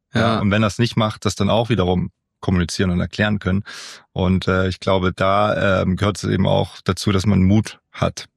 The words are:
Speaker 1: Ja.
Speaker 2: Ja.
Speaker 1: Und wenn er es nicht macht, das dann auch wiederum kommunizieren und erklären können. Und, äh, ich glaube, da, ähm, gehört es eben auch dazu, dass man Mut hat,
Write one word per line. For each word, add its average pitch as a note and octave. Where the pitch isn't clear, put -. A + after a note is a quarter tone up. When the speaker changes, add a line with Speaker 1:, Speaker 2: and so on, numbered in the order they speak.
Speaker 1:
Ja. A#2
Speaker 2:
Ja. A2+
Speaker 1:
Und G#2
wenn G#2
er A2
es G2
nicht A#2
macht, A2
das G2+
dann G2+
auch A2+
wiederum F2+
kommunizieren F2+
und F2
erklären G#2
können. F#2+
Und, F#2
äh, F#2
ich F#2
glaube, F#2+
da, G2
ähm, F2+
gehört G2+
es -
eben G2+
auch G2
dazu, G2
dass F#2+
man G2
Mut G2+
hat, -